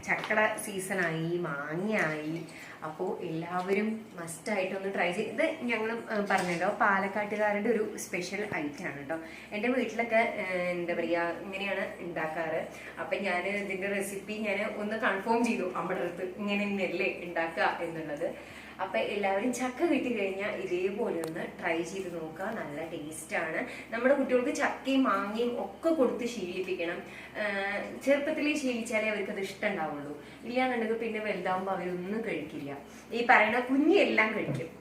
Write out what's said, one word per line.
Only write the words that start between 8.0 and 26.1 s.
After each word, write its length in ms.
സ്പെഷ്യൽ 380
ഐറ്റം 300
ആണ് 160
ട്ടോ. 100
എൻ്റെ 200
വീട്ടിലൊക്കെ, 460
ആഹ്, 180
എന്താ 240
പറയാ, 260
ഇങ്ങനെയാണ് 400
ഉണ്ടാക്കാറ്. 560
അപ്പൊ 140
ഞാൻ 140
ഇതിൻ്റെ 340
റെസിപ്പി 400
ഞാൻ 140
ഒന്ന് 160
കൺഫേം 420
ചെയ്തു 180
അമ്മയുടെ 240
അടുത്ത്, 220
ഇങ്ങനെ 260
തന്നെയല്ലേ 400
ഉണ്ടാക്കുക 500
എന്നുള്ളത്. 400
അപ്പൊ 140
എല്ലാവരും 440
ചക്ക 340
കിട്ടി 260
കഴിഞ്ഞാൽ 340
ഇതേപോലെ 520
ഒന്ന് 160
ട്രൈ 300
ചെയ്ത് 280
നോക്കുക, 280
നല്ല 180
ടേസ്റ്റ് 440
ആണ്. 240
നമ്മുടെ 260
കുട്ടികൾക്ക് 420
ചക്കയും 480
മാങ്ങയും 420
ഒക്കെ 340
കൊടുത്ത് 360